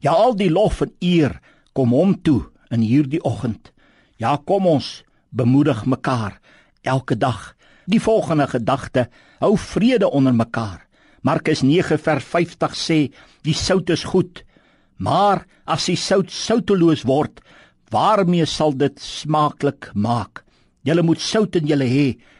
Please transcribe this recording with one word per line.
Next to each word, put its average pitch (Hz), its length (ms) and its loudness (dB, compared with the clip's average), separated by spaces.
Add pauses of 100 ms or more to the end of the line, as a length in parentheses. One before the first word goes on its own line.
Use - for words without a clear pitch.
Ja, 143 80 2
al 214 240 4
die 190 160 2
lof 185 320 0
en - 160 -10
eer 175 380 2 (340)
kom 123 240 2
hom 156 240 4
toe 139 220 2 (260)
in 113 160 0
hierdie 135 400 0
oggend. 110 480 -6 (480)
Ja, 127 160 0
kom 190 320 0
ons - 320 -2 (340)
bemoedig 123 500 2
mekaar 123 540 -4 (420)
elke 131 360 -2
dag. - 380 -4 (300)
Die 190 160 0
volgende 160 460 0
gedagte: 127 600 -2 (300)
hou 190 180 2
vrede 233 520 0
onder 131 240 2
mekaar. 113 520 -4 (360)
Markus 156 400 -2
nege 156 360 2
vers 151 260 -2
vyftig 165 540 -4
sê, 151 340 0 (320)
"Die 156 100 -2
sout 190 360 -2
is 165 140 -2
goed, - 400 -2 (540)
maar 175 480 0 (200)
as 156 200 -4
die 185 100 0
sout - 360 0
souteloos 190 720 0
word, 131 380 -2 (500)
waarmee 175 540 2
sal 156 260 0
dit 139 280 -2
smaaklik - 920 -4
maak? 110 500 -4 (400)
Julle 165 180 0
moet 165 180 2
sout - 360 -2
in 160 100 0
julle 143 200 0
hê 131 320 0 (220)